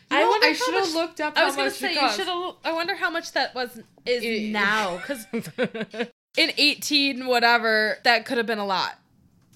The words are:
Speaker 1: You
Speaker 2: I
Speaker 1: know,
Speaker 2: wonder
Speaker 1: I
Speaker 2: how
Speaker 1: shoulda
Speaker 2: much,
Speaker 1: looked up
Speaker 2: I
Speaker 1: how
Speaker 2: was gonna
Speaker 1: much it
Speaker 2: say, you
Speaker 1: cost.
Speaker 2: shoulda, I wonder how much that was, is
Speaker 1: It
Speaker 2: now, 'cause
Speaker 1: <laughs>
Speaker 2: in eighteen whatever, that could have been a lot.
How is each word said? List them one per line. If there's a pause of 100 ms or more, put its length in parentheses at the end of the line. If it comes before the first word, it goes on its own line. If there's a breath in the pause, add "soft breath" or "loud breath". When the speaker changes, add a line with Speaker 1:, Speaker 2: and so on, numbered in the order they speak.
Speaker 1:
You
Speaker 2:
I
Speaker 1:
know,
Speaker 2:
wonder
Speaker 1:
I
Speaker 2:
how
Speaker 1:
shoulda
Speaker 2:
much,
Speaker 1:
looked
up
Speaker 2:
I
Speaker 1:
how
Speaker 2:
was
gonna
Speaker 1:
much
it
Speaker 2:
say,
you
Speaker 1:
cost.
Speaker 2:
shoulda,
I
wonder
how
much
that
was, (380)
is
Speaker 1:
It
Speaker 2:
now,
'cause
Speaker 1:
<laughs>
Speaker 2:
in
eighteen
whatever,
that
could
have
been
a
lot. (580)